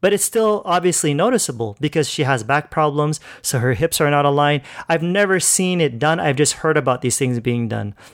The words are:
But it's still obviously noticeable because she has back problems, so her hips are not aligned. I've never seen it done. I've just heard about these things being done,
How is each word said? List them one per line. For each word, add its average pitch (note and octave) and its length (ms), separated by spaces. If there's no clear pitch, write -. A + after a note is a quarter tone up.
But G3 80
it's G3 100
still G#3+ 420
obviously E3+ 500
noticeable C#3 640
because D3 260
she - 180
has B2+ 180
back C#3 260
problems, D3+ 500
so - 160
her B2 160
hips D#3 260
are D3 120
not C#3+ 120
aligned. C#3+ 380
I've E3 140
never F#3 380
seen F3+ 420
it B2+ 160
done. D#3 220
I've D3 160
just C#3+ 260
heard D#3 160
about C3 240
these B2 160
things B2 220
being A#2+ 280
done, G#2+ 280